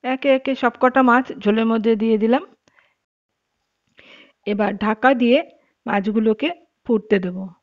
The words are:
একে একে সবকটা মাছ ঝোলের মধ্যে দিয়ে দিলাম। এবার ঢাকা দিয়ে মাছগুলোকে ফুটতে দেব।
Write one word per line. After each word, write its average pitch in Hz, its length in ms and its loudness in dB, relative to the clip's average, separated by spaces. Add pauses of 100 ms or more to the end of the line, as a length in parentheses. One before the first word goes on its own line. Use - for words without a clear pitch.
একে 262 340 -4
একে 262 180 -6
সবকটা 254 480 0
মাছ 247 220 4 (140)
ঝোলের 220 320 0
মধ্যে 226 240 0
দিয়ে 220 220 0
দিলাম। 233 260 0 (2000)
এবার 208 300 -2
ঢাকা 220 360 0
দিয়ে 240 240 2 (480)
মাছগুলোকে 214 640 -2 (380)
ফুটতে 214 320 0
দেব। 180 180 -8 (260)